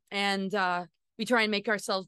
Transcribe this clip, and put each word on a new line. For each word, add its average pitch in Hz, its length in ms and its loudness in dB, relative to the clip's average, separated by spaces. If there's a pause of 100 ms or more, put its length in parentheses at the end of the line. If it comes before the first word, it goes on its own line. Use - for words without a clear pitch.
(120)
and, 196 420 0
uh, 180 300 0 (340)
we 226 60 -4
try 233 180 4
and 214 80 2
make 208 180 0
ourselves, 196 400 -2